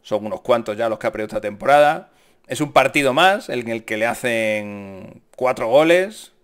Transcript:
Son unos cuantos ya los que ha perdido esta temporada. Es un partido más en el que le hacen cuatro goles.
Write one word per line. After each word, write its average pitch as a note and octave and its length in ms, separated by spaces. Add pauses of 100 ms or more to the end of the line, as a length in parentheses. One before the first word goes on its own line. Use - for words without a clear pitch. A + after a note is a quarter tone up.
Son G#2+ 240
unos F#2+ 160
cuantos A2+ 360
ya A2+ 100
los G#2+ 120
que A#2+ 80
ha A2 40
perdido G#2+ 160
esta A2 140
temporada. D3 720 (360)
Es C3 140
un C#3+ 100
partido C3 420
más F#3 360
en A#2+ 180
el A2+ 160
que A2 140
le A2+ 100
hacen G#2+ 1120 (140)
cuatro B2 320
goles. E3+ 640 (120)